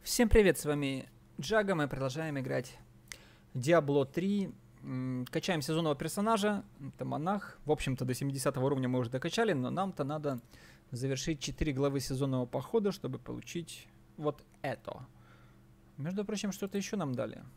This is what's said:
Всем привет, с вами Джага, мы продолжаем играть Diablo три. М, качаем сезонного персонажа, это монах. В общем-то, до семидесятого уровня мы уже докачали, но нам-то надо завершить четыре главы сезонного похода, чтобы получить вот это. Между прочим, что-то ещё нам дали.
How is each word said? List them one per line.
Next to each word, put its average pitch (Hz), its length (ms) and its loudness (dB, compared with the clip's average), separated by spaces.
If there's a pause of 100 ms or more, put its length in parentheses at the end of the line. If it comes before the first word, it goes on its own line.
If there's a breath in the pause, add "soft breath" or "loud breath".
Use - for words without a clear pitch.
Всем 240 220 4
привет, 202 280 10
с - 80 -6
вами 139 440 0 (320)
Джага, 202 340 2
мы 147 140 2
продолжаем 139 500 -2
играть 131 400 -2 (760 loud breath)
Diablo 143 520 4
три. 196 480 0 (300)
М, 127 440 -4
качаем 160 340 -2
сезонного 156 340 0
персонажа, 202 680 0 (160)
это 135 240 -10
монах. 156 600 -4
В 151 80 2
общем-то, 135 320 0
до 127 100 0
семидесятого 135 520 0
уровня 131 220 2
мы 127 120 2
уже 120 100 -2
докачали, 170 420 0
но 127 160 0
нам-то 170 360 -2
надо 143 360 -2 (520 loud breath)
завершить 135 480 -2
четыре 151 320 -2
главы 139 260 2
сезонного 131 480 0
похода, 196 460 0
чтобы 131 260 -6
получить - 720 -10 (280)
вот 147 280 -2 (180)
это. - 420 -8 (920 loud breath)
Между 190 280 -4
прочим, 208 280 -4
что-то 196 260 -4
ещё 196 180 -4
нам 165 160 -2
дали. 117 300 -4 (140)